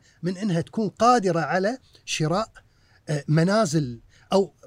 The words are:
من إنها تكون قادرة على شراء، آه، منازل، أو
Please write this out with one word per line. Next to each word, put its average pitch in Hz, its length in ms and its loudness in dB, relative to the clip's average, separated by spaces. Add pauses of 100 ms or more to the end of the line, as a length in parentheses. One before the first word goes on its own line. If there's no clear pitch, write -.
(220)
من 180 140 -4
إنها 180 240 -2
تكون 208 280 -4
قادرة 196 520 2
على 190 380 -2 (260)
شراء، 170 480 -4 (560)
آه، 147 200 -4
منازل، 156 720 0 (320)
أو 190 220 2 (120)